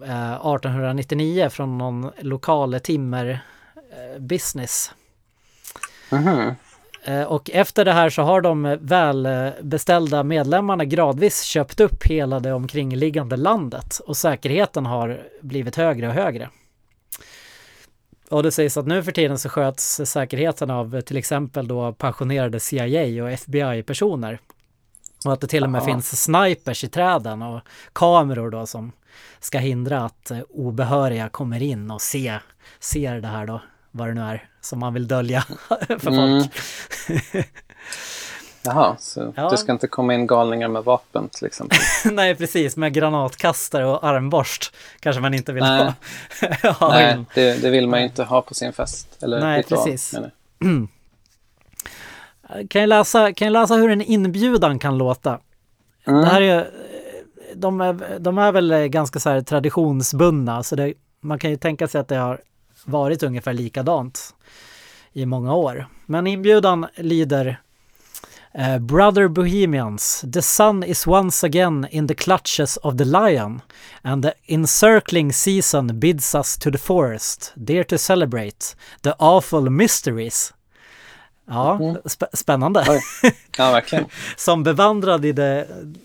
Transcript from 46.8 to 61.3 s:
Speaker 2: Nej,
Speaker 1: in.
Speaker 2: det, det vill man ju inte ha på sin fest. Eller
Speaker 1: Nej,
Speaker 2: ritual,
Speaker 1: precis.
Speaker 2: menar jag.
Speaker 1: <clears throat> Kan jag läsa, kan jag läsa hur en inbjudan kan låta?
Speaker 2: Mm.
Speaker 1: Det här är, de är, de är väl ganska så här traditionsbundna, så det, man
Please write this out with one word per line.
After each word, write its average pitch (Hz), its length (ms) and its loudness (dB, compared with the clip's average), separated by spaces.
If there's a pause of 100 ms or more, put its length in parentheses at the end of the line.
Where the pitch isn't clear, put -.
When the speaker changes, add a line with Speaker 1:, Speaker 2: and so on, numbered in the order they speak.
Speaker 2:
Nej, 123 240 6
Speaker 1:
in. 123 120 -6 (100)
Speaker 2:
det, 123 260 4
det 127 80 2
vill 127 180 4
man 123 120 2
ju 123 60 0
inte 123 180 -4
ha 127 180 2
på - 120 -6
sin 123 200 -8
fest. - 500 -10
Eller 120 160 -2
Speaker 1:
Nej, 151 200 0
Speaker 2:
ritual, - 260 2
Speaker 1:
precis. 131 280 -4
Speaker 2:
menar 117 180 -10 (280)
jag. 156 280 0
Speaker 1:
<clears throat> - 100 -20 (1700)
Kan 202 120 2
jag 214 60 2
läsa, 214 460 6
kan 208 120 -2
jag 214 80 2
läsa 226 220 4
hur 226 140 6
en 208 120 2
inbjudan 196 800 2
kan 139 180 0
låta? 127 420 -2 (680)
Speaker 2:
Mm. 139 140 6
Speaker 1:
Det 165 60 6
här 185 140 6
är, 180 280 4 (840)
de 185 260 -2
är, 180 380 -2
de 180 180 0
är 202 140 6
väl 160 360 4
ganska 143 320 -2
så 151 100 0
här 135 120 2
traditionsbundna, 139 1200 2
så - 120 -6
det, 143 180 0 (280)
man 147 180 -6